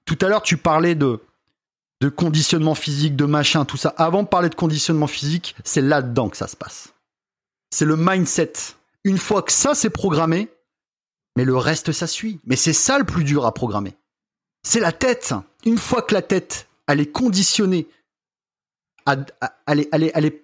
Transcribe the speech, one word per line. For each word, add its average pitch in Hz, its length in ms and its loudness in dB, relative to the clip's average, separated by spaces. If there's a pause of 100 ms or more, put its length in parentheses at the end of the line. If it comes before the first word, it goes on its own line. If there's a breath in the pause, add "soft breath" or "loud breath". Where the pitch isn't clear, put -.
tout - 160 -4
à 185 60 2
l'heure, 208 140 2
tu - 160 0
parlais 170 380 2
de, 131 240 0 (840)
de 139 80 2
conditionnement 156 680 0
physique, 143 400 -2
de 143 100 2
machin, 147 400 2
tout 143 120 -8
ça. 156 200 0
Avant 170 260 2
de 196 40 -8
parler 175 220 2
de - 60 -12
conditionnement 156 520 0
physique, 151 560 -4
c'est - 180 -2
là-dedans 131 480 0
que - 80 -14
ça - 100 -8
se - 80 -16
passe. - 380 -18 (760)
C'est - 160 0
le 156 100 4
mindset. 170 580 0 (500)
Une 190 140 2
fois 202 260 -2
que - 80 -2
ça, 285 240 2
c'est 220 140 0
programmé, 165 600 0 (880)
mais 127 80 2
le 127 100 2
reste, 151 360 0
ça 160 160 -4
suit. 214 380 -8
Mais 123 100 0
c'est 160 180 2
ça 269 260 2
le 202 60 0
plus 165 180 -2
dur 143 220 2
à 110 80 0
programmer. 104 420 -6 (680)
C'est - 160 2
la 170 120 2
tête. 240 420 -2 (320)
Une 226 120 2
fois - 240 -2
que - 120 0
la 185 80 2
tête, - 460 -4 (200)
elle 143 120 4
est 147 120 -2
conditionnée 190 760 0 (1160 soft breath)
à, 139 120 2 (220)
à, - 140 -6 (140)
elle 147 140 2
est, 147 100 -2
elle 160 120 2
est, 160 100 0
elle 151 120 2
est, 151 180 -4